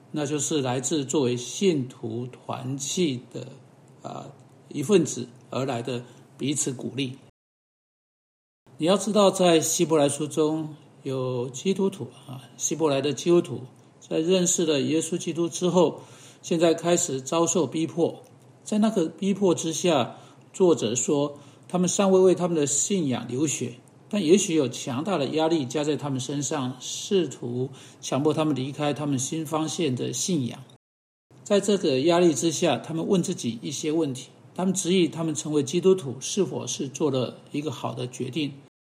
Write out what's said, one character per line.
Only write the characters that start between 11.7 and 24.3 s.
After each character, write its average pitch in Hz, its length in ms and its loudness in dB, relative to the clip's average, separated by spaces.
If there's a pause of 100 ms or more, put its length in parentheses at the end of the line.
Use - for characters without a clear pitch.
督 190 160 0
徒， - 160 -8 (220)
啊， - 140 -16 (140)
希 - 200 -4
伯 156 120 2
来 139 120 2
的 143 120 0
基 170 180 0
督 175 100 8
徒 123 220 -6 (360)
在 160 220 -2
认 180 260 2
识 - 180 0
了 151 160 2
耶 143 200 2
稣 170 180 -4
基 170 140 -4
督 170 160 -2
之 180 200 -2
后， 165 340 4 (380)
现 - 200 -2
在 165 120 6
开 165 240 2
始 135 240 -2
遭 165 260 0
受 160 200 0
逼 160 200 -4
迫。 - 360 -2 (400)
在 214 160 -2
那 220 120 4
个 185 160 2
逼 190 280 -2
迫 190 180 4
之 160 200 -2
下， 151 460 0 (340)
作 175 240 6
者 117 180 -2
说， 147 440 -2 (280)
他 175 120 -4
们 180 100 2
尚 196 240 2
未 185 80 8
为 185 160 8
他 180 100 0
们 170 100 -2
的 147 100 2
信 175 420 0
仰 120 180 -2
流 127 200 0
血， - 340 -6 (280)
但 208 160 -2
也 170 120 8